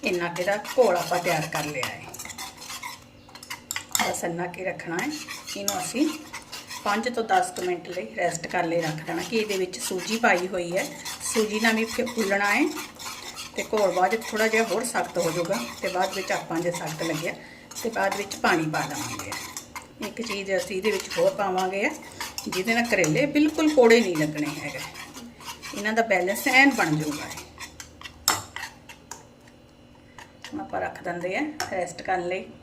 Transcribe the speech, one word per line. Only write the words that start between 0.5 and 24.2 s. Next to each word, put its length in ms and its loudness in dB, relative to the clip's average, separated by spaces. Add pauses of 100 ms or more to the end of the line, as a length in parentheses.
ਘੋਲ 280 6
ਆਪਾਂ 220 0
ਤਿਆਰ 340 2
ਕਰ 140 -2
ਲਿਆ 200 -4
ਹੈ। 160 -10 (2000)
ਬਸ 240 0
ਇੰਨਾ 240 -2
ਕੁ 160 -10
ਰੱਖਣਾ 320 -4
ਹੈ। 120 0 (480)
ਇਹਨੂੰ 240 -2
ਅਸੀਂ 260 0 (760)
ਪੰਜ 240 0
ਤੋਂ 160 -2
ਦਸ 320 2
ਕੁ 60 -6
ਮਿੰਟ 260 -2
ਲਈ 180 -6 (100)
ਰੈਸਟ 300 0
ਕਰ 180 0
ਲਈ 160 2
ਰੱਖ 260 -2
ਦੇਣਾ 160 -2
ਕਿ 140 -2
ਇਹਦੇ 200 0
ਵਿੱਚ 240 -2
ਸੂਜੀ 380 -2
ਪਾਈ 300 4
ਹੋਈ 280 -2
ਹੈ। 80 0 (400)
ਸੂਜੀ 360 2
ਨਾਲ 140 6
ਵੀ 120 2
ਫਿਰ 200 -2
ਫੁੱਲਣਾ 480 2
ਹੈ 100 6 (920)
ਤੇ 160 -2
ਘੋਲ 200 4
ਬਾਅਦ 220 4
'ਚ 60 0 (100)
ਥੋੜ੍ਹਾ 180 4
ਜਿਹਾ 160 4
ਹੋਰ 200 0
ਸਖਤ 340 -2
ਹੋ 120 2
ਜਾਊਗਾ 280 0 (240)
ਤੇ 60 -2
ਬਾਅਦ 280 0
ਵਿੱਚ 160 -2
ਆਪਾਂ 280 -2
ਜੇ 120 0
ਸਖਤ 300 -4
ਲੱਗਿਆ 320 -2 (480)
ਤੇ 80 -2
ਬਾਅਦ 260 0
ਵਿੱਚ 200 -4
ਪਾਣੀ 360 2
ਪਾ 80 0
ਦੇਵਾਂਗੇ। 500 -6 (760)
ਇੱਕ 160 -8
ਚੀਜ਼ 340 -4
ਅਸੀਂ 200 -2
ਇਹਦੇ 140 2
ਵਿੱਚ 180 0 (100)
ਹੋਰ 160 6
ਪਾਵਾਂਗੇ 540 2 (580)
ਜਿਹਦੇ 280 0
ਨਾਲ 120 2
ਕਰੇਲੇ 400 4
ਬਿਲਕੁਲ 480 4
ਕੌੜੇ 260 10
ਨਹੀਂ 160 2
ਲੱਗਣੇ 300 0 (100)